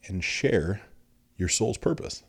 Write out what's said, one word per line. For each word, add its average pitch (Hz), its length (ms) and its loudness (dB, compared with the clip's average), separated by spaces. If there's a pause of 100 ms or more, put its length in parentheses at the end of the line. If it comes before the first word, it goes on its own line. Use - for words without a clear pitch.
and 92 160 -4
share 98 580 2 (560)
your 90 120 0
soul's 113 280 0
purpose. - 520 -2